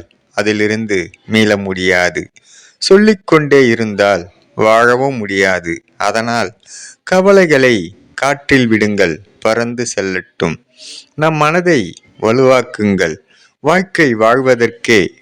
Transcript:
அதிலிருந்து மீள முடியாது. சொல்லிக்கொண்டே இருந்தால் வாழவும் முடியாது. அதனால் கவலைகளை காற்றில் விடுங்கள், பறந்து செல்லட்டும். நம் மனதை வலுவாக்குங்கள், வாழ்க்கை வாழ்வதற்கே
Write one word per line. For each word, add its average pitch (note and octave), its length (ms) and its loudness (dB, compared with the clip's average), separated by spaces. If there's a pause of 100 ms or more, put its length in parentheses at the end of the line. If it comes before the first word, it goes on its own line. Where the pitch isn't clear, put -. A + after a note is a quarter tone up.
(380)
அதிலிருந்து G#2 640 -2 (260)
மீள G#2+ 320 0
முடியாது. F#2 680 -2 (580)
சொல்லிக்கொண்டே E3 840 2
இருந்தால் G2+ 580 0 (320)
வாழவும் A#2+ 640 2
முடியாது. F#2+ 540 -2 (260)
அதனால் A2+ 520 -4 (540)
கவலைகளை F3+ 680 2 (420)
காற்றில் C3+ 520 0
விடுங்கள், G#2 460 0 (240)
பறந்து A#2 480 -4
செல்லட்டும். F#2 680 -6 (600)
நம் D#3 260 -2
மனதை E3 400 0 (380)
வலுவாக்குங்கள், G#2+ 1000 0 (460)
வாழ்க்கை E3+ 420 0 (100)
வாழ்வதற்கே A#2 840 0 (240)